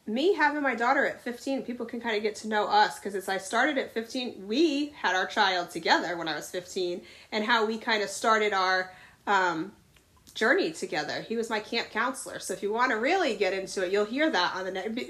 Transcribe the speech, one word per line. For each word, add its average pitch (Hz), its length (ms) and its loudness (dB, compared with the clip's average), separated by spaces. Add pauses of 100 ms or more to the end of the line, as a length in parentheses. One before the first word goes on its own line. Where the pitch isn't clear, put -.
me 277 280 4
having 302 280 2
my 262 120 2
daughter 240 320 2
at - 160 -4
fifteen, 262 400 -4
people 240 240 -8
can 233 140 -8
kinda 226 200 0
get 214 140 0
to - 140 -10
know 214 180 2
us, 208 320 4
'cause 202 160 -6
it's, 190 140 -4
I 190 100 0
started 262 400 0
at - 160 -2
fifteen, 226 520 -6
we 285 420 4 (120)
had 185 140 2
our 190 120 2
child 185 440 2
together 170 460 2
when 165 120 -4
I 156 60 -2
was 147 160 -8
fifteen, 180 520 -4 (280)
and 214 140 -2
how 226 200 4
we 220 140 0
kinda 214 300 -2
started 214 440 2
our, 185 400 0 (360)
um, 185 440 2 (640)
journey 220 380 2
together. 151 480 -6
He 220 160 -6
was 226 140 -4
my 214 100 -2
camp - 300 -6
counselor. 254 480 -4
So - 160 -8
if - 80 -10
you 202 100 -2
wanna 240 240 2
really 277 400 2
get 196 160 2
into 190 320 -4
it, 180 80 -2
you'll 208 140 2
hear 277 240 2
that 180 260 2
on 185 80 -6
the 190 60 -6
ne-, 190 180 -4
be, 226 220 -4